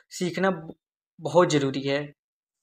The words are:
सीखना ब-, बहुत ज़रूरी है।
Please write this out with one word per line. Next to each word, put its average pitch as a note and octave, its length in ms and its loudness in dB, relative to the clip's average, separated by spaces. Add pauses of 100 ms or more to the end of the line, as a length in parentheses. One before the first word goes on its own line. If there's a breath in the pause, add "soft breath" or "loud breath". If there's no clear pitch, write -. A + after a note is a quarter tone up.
सीखना F3+ 420 -2
ब-, D#3+ 220 -8 (480)
बहुत D#3+ 300 4
ज़रूरी C3+ 300 0
है। C#3+ 320 -4 (500)